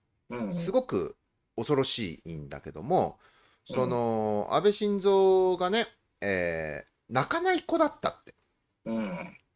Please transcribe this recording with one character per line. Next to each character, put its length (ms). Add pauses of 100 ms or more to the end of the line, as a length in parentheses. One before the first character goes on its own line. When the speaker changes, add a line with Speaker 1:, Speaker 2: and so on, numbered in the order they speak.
(300)
Speaker 1:
う 60
ん 120
う 20
ん。 60
Speaker 2:
す 160
ご 120
く 320 (400)
恐 200
ろ 100
し 400
い 80
ん 160
だ 100
け 120
ど 120
も、 360 (500)
Speaker 1:
う 40
ん。 40
Speaker 2:
そ 100
の、 640
安 120
倍 100
晋 260
三 560
が 140
ね、 180 (320)
え 680
ー、 60 (220)
泣 160
か 100
な 140
い 80
子 160
だ 80
っ 160
た 80
っ 160
て 80 (500)
Speaker 1:
う 160
ん。 380 (180)